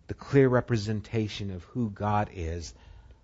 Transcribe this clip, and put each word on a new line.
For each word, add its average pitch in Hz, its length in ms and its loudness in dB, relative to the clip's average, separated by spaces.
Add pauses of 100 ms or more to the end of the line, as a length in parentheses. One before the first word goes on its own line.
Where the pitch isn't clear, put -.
the - 80 -6
clear 135 340 4
representation 110 1000 0
of 90 140 -10
who 120 240 -4
God 104 440 0
is 85 400 -8 (500)